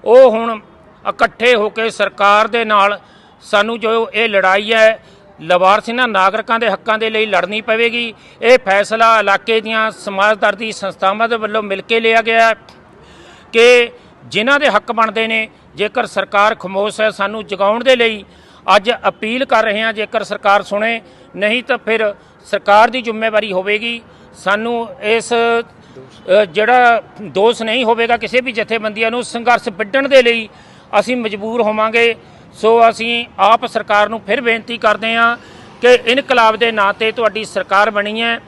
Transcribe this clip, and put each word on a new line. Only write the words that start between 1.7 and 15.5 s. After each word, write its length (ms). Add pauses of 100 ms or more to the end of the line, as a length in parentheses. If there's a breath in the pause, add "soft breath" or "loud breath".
ਸਰਕਾਰ 580
ਦੇ 180
ਨਾਲ 340 (420 soft breath)
ਸਾਨੂੰ 380
ਜੋ 340
ਇਹ 160
ਲੜਾਈ 440
ਹੈ 300 (380 soft breath)
ਲਵਾਰਸ 480
ਇਹਨਾਂ 180
ਨਾਗਰਿਕਾਂ 520
ਦੇ 100
ਹੱਕਾਂ 280
ਦੇ 120
ਲਈ 160
ਲੜਨੀ 360
ਪਵੇਗੀ। 520 (280 loud breath)
ਇਹ 160
ਫੈਸਲਾ 640
ਇਲਾਕੇ 420
ਦੀਆਂ 300
ਸਮਾਜਦਾਰ 640
ਦੀ 160
ਸੰਸਥਾਵਾਂ 580
ਦੇ 60
ਵੱਲੋਂ 280
ਮਿਲ 180
ਕੇ 180
ਲਿਆ 220
ਗਿਆ 280
ਹੈ 40 (1000 loud breath)
ਕਿ 380 (340 loud breath)
ਜਿਨ੍ਹਾਂ 340
ਦੇ 100
ਹੱਕ 220
ਬਣਦੇ 360
ਨੇ, 220 (260 soft breath)